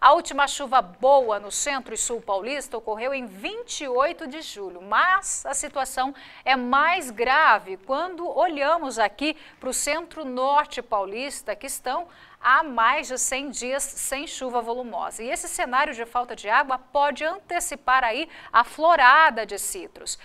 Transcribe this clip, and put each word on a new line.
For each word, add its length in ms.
A 120
última 360
chuva 340
boa 560
no 140
centro 420
e 20
sul 240
paulista 560
ocorreu 380
em 120
vinte 560
e 60
oito 380
de 160
julho, 400
mas 640
a 80
situação 580
é 120
mais 560
grave 640
quando 520
olhamos 680
aqui 380
pro 120
centro-norte 1120
paulista, 720
que 140
estão 400
há 220
mais 460
de 100
cem 320
dias 320
sem 440
chuva 340
volumosa. 600
E 80
esse 180
cenário 460
de 100
falta 320
de 120
água 300
pode 460
antecipar 800
aí 240
a 100
florada 840
de 120
citros. 680